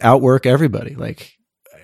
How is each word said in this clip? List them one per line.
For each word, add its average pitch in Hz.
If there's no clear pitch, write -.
outwork 127
everybody. 131
Like, 120